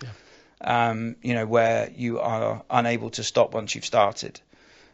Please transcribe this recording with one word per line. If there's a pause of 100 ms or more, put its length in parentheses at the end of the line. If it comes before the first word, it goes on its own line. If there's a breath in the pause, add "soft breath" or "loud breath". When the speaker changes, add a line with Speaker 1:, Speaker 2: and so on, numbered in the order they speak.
Speaker 1:
Yeah. (500 loud breath)
Speaker 2:
Um,
you
know,
where
you
are
unable
to
stop
once
you've
started, (520 soft breath)